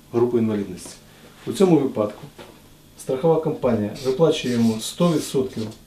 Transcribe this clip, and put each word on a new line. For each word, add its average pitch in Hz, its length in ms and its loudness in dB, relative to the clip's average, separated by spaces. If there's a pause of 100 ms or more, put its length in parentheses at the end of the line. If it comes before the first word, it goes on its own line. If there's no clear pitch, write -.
(140)
групу 120 260 2
інвалідності. 101 520 -4 (560)
У - 60 -6
цьому 180 240 6
випадку 113 440 -2 (800)
страхова 156 420 0
компанія 110 540 -2 (100)
виплачує 123 480 0
йому 113 260 2
сто 175 340 0
відсотків 120 540 -2 (200)